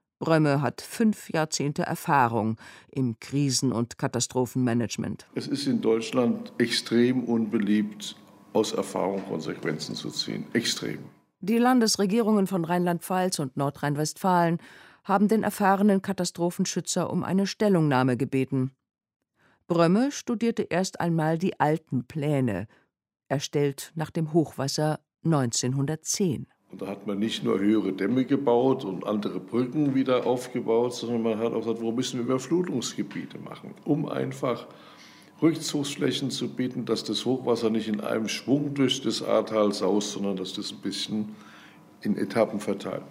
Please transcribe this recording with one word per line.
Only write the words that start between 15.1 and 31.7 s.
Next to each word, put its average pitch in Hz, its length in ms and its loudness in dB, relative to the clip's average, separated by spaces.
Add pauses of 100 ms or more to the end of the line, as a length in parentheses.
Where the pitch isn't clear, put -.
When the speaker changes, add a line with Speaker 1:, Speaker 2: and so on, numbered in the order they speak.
Speaker 1:
den 220 160 2
erfahrenen 196 580 4
Katastrophenschützer 180 1080 -2
um - 160 -2
eine 190 220 2
Stellungnahme 147 680 4
gebeten. 131 560 0 (960)
Brömme 185 460 4
studierte 226 500 -2
erst 180 380 -2
einmal 165 360 2
die 180 220 -2
alten 147 460 0
Pläne, 131 640 0 (600)
erstellt 143 680 -2
nach 160 140 -6
dem 160 220 -4
Hochwasser 151 680 0 (220)
neunzehnhundertzehn. 139 1200 0 (240)
Speaker 2:
Und - 100 -16
da 95 60 -6
hat 98 200 -8
man 101 120 -2
nicht 107 240 -2
nur 113 160 2
höhere 104 320 4
Dämme 120 340 0
gebaut 131 600 2
und 95 200 -6
andere 104 340 -2
Brücken 127 560 0
wieder 127 300 2
aufgebaut, 120 680 0
sondern 117 280 -2
man 110 180 0
hat 113 140 -2
auch 113 60 -2
gesagt, 113 220 -2